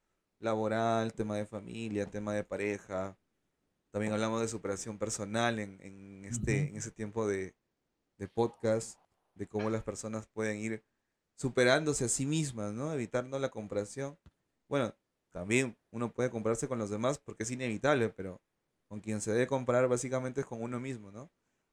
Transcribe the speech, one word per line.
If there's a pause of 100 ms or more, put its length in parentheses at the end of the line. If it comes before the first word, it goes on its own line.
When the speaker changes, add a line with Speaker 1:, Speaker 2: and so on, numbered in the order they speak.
(400)
Speaker 1:
laboral,
tema
de
familia,
tema
de
pareja, (720)
también
hablamos
de
superación
personal
en,
en
este,
Speaker 2:
Ujú.
Speaker 1:
en
ese
tiempo
de, (640)
de
podcast, (340)
de
cómo
las
personas
pueden
ir (520)
superándose
a
sí
mismas,
¿no?
Evitando
la
comparación. (500)
Bueno, (360)
también (120)
uno
puede
compararse
con
los
demás
porque
es
inevitable,
pero (460)
con
quien
se
debe
comparar
básicamente
es
con
uno
mismo,
¿no? (400)